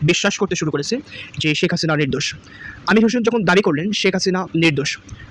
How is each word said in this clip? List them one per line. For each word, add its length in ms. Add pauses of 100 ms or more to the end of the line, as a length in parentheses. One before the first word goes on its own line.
বিশ্বাস 360
করতে 180
শুরু 160
করেছে 280 (380)
যে 180
শেখ 160
হাসিনা 240
নির্দোষ। 400 (520)
আমির 160
হোসেন 200
যখন 200
দাবি 180
করলেন 300
শেখ 220
হাসিনা 320 (100)
নির্দোষ, 440 (320)